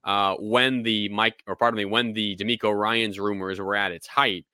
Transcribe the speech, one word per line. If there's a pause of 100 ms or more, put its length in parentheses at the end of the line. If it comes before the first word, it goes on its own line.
uh,
when
the
Mike,
or
pardon
me,
when
the
DeMeco
Ryans
rumors
were
at
its
height,